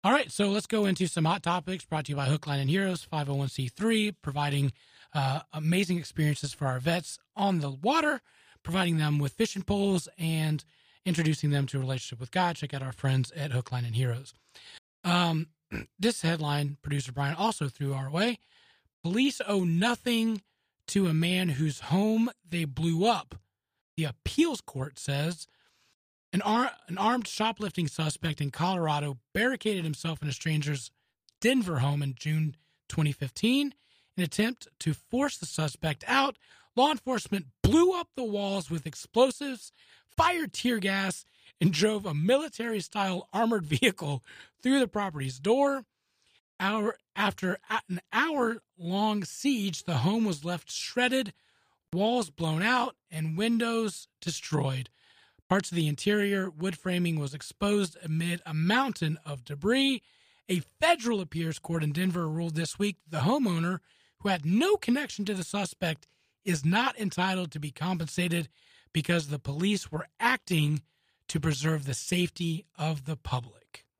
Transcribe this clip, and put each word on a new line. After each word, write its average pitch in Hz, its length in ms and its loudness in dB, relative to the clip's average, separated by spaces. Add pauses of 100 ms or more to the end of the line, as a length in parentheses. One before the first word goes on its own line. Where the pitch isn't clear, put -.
All 208 80 6
right, 285 180 2
so 202 200 0
let's 208 160 -2
go 214 180 2
into 185 220 2
some 165 180 0
hot 165 180 2
topics 180 440 -2
brought 156 180 -4
to 147 80 -6
you 143 40 -4
by 139 100 0
Hook, 151 200 0
Line, 143 140 -2
and 135 80 0
Heroes, 185 340 0
five 147 280 -4
oh 139 40 -2
one 139 140 -2
C 127 200 -6
three, 214 440 0
providing, 143 600 -2 (420)
uh, 135 260 0 (140)
amazing 170 440 0
experiences 147 540 -2
for 139 140 -4
our 127 140 0
vets 165 380 -2 (160)
on 196 260 0
the 139 100 -4
water, 262 500 0 (420)
providing 170 360 0
them 147 200 2
with 143 140 0
fishing 208 300 -2
poles 196 460 0 (100)
and 160 460 0 (420)
introducing 156 440 2
them 139 160 2
to 135 120 -4
a - 20 0
relationship 131 400 -6
with 127 100 -10
God. 175 260 0
Check 151 180 -8
out 135 80 -6
our 131 100 -6
friends 131 420 2
at 143 180 -4
Hook, 127 200 -2
Line, 123 120 -2
and 117 120 -4
Heroes. 123 380 -2 (720)
Um, 170 420 2 (240)
<clears throat> - 280 -10
this 220 240 0
headline, 147 600 0
Producer 139 300 -4
Brian 139 220 -2
also 190 340 0
threw 139 260 -4
our 135 160 -6
way. 208 280 0 (640)
Police 240 440 0
owe 196 180 2
nothing 226 800 2 (460)
to 196 180 4
a 160 80 4
man 175 360 2
whose 143 300 -2
home 220 500 2 (180)
they 165 160 -2
blew 165 420 0
up, 220 280 0 (600)
the 160 80 -2
appeals 277 560 0
court - 380 -10
says. 151 480 -4 (840)
An 190 120 0
ar-, 226 300 2 (160)
an 180 100 -6
armed 226 280 2
shoplifting 208 640 -2
suspect 156 540 -2
in 143 80 -2
Colorado 156 680 0 (160)
barricaded 214 520 0
himself 160 360 -4
in 147 80 -4
a 135 40 -2
stranger's 147 580 -2 (500)
Denver 214 380 2
home 143 240 2
in 135 160 -2
June 156 360 -2 (320)
twenty 151 260 0
fifteen. 247 600 0 (420)
In 185 80 -2
an - 20 2
attempt 226 440 -2 (120)
to 160 120 0
force - 460 -2
the 165 80 -12
suspect 156 600 -4
out, 277 300 2 (400)
law 269 140 6
enforcement 208 560 -4 (160)
blew 339 360 6
up 339 160 -6
the 254 100 -4
walls 196 460 -2
with 165 160 -6
explosives, 254 840 0 (460)
fired 330 340 2
tear 240 280 0
gas, 196 440 -2 (380)
and 175 100 6
drove 202 320 2
a 175 80 -4
military-style 208 1200 0
armored 220 320 2
vehicle 147 580 0 (400)
through 269 180 4
the 240 80 4
property's 147 500 -4
door. 262 460 2 (760)
Hour, 208 380 0 (180)
after 196 420 0 (120)
a-, 202 180 0
an 180 120 -4 (120)
hour-long 214 1120 0
siege, 208 600 -2
the 156 140 0
home 208 280 2
was 151 180 -4
left 175 260 -6
shredded, 247 600 -2 (600)
walls 214 380 2
blown 160 320 -2
out, 240 340 0 (140)
and 156 280 -4
windows 226 720 0 (120)
destroyed. 135 720 -2 (580)
Parts 196 220 2
of 175 60 -4
the 160 120 2
interior 202 600 0
wood 165 260 -6
framing 175 420 0
was 143 140 -4
exposed 202 720 -2
amid 170 400 -2
a 160 80 -8
mountain 170 720 2
of 139 200 -10
debris. 233 580 2 (460)
A 185 120 2 (200)
federal 240 420 4
appeals 160 360 -4
court 165 240 -2
in 151 100 0
Denver 175 360 0
ruled 160 260 -4
this 160 240 -4
week 202 180 -2 (120)
the 156 120 -4
homeowner, 180 580 2 (400)
who 202 100 -2
had 170 160 0
no 285 320 4
connection - 480 -2
to 208 100 -2
the 185 100 -4
suspect, 180 640 -4 (380)
is 160 220 -2
not 233 320 2
entitled 185 540 -2
to 156 80 -10
be 147 100 -8
compensated 170 800 -2 (440)
because 165 360 0
the 143 100 -4
police 180 520 -2
were 156 160 -6 (140)
acting 160 640 2 (460)
to 156 120 -2
preserve 151 460 0
the 135 80 -4
safety 170 720 -2 (120)
of 151 280 -2
the 156 100 -4
public. - 680 -8 (160)